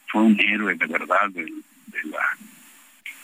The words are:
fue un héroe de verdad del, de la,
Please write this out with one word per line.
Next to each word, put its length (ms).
fue 160
un 160
héroe 380
de 100
verdad 440
del, 340
de 180
la, 340